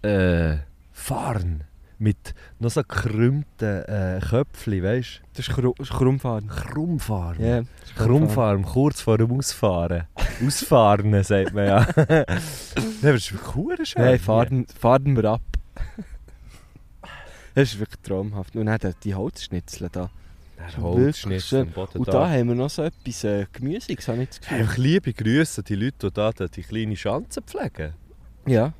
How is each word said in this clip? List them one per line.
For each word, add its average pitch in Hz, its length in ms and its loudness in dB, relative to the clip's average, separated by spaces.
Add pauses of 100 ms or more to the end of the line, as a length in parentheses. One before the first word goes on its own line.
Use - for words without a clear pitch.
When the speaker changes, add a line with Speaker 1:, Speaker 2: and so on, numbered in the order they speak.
Speaker 1:
äh, 87 540 4 (360)
Farn, 87 720 -4 (340)
mit - 360 0 (240)
noch 117 120 -2
so 156 120 0
gekrümmten, 110 1000 0
äh, 95 420 -2
Köpfli, 113 560 -2
weisst 120 360 -2
du? - 40 -20 (120)
Speaker 2:
Das - 140 -8
ist - 60 -4
Kru-, 123 220 2
das 135 140 -10
ist - 60 -8
Krummfarn. 127 520 0
Speaker 1:
Krummfarn. 107 880 -4
Speaker 2:
Ja, 117 220 2
das 120 80 -6 (220)
ist - 60 -16
Krummfarn. 117 680 4
Speaker 1:
Krummfarn, - 0 -
kurz 131 400 2
vor 110 160 4
dem 113 140 4
Ausfahren. 87 720 0 (200)
<laughs> - 220 0
Ausfahren, 104 760 4
sagt 95 300 2
man 101 140 2
ja. 101 240 6
<laughs> - 60 2
Nein, 160 300 4
aber 147 880 -2
das 127 40 4 (100)
ist - 80 -10
wirklich - 200 -10
hure 320 300 -4
schön. - 180 -2
Speaker 2:
Nein, 127 160 6
fahren, 120 480 2 (140)
fahren 135 340 4
wir 110 120 2
ab. 110 160 0 (340)
<laughs> - 60 -6 (1700)
Das 131 200 4
ist 101 60 -8
wirklich - 220 -8
traumhaft. 101 520 -6
Und 110 120 -2
dann 110 120 0
die, 92 140 -4 (100)
die 101 120 -4
Holzschnitzel 92 800 -8
da. 90 160 -8 (480)
Speaker 1:
Der 85 100 -16
Speaker 2:
Das - 20 -14
ist - 100 -12
wirklich 117 260 2
Speaker 1:
Holzschnitzel 101 440 -2
Speaker 2:
schön. 131 180 0
Speaker 1:
am 82 80 -10
Boden - 240 -8
Speaker 2:
Und 117 100 -2
Speaker 1:
da. 95 40 0
Speaker 2:
da 165 180 4
haben 123 180 2
wir 120 60 2
noch 131 160 -2
so - 140 -6
etwas, - 400 -8
äh, 101 280 0
Gemüsiges, 156 560 -8
habe 120 140 -2
ich 131 60 -6
das - 120 -18
Gefühl. - 180 -6
Speaker 1:
Hey, 110 120 2
ich - 80 -4
liebe 135 340 2
Grüße 117 520 0
die 107 100 -4
Leute, 117 220 -2 (120)
die 90 60 -6
da, 107 180 0
da 95 140 -6
die 87 160 -10
kleine 107 340 -4
Schanze 151 460 -6
pflegen. 92 500 -8 (540)
Speaker 2:
Ja. 131 340 2